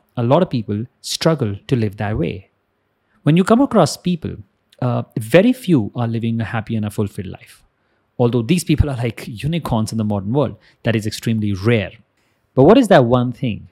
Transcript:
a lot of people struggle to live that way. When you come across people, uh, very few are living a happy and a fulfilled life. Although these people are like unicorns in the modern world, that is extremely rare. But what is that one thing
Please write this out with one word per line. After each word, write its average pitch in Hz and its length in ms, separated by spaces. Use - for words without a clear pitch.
a 120 60
lot 139 180
of 180 80
people 110 360
struggle 131 560
to 135 80
live 107 220
that 107 200
way. - 320
When 151 160
you 190 60
come 233 180
across 214 360
people, 104 400
uh, 120 220
very 165 380
few 131 420
are 120 120
living 117 340
a - 20
happy 113 320
and 104 120
a - 20
fulfilled 101 380
life. - 360
Although 120 240
these 160 220
people 147 260
are 127 80
like 117 300
unicorns 123 640
in 110 80
the 110 40
modern 104 300
world, 120 240
that 113 140
is 107 100
extremely 107 480
rare. 98 380
But 135 80
what 220 160
is 226 80
that 151 180
one 123 260
thing 98 400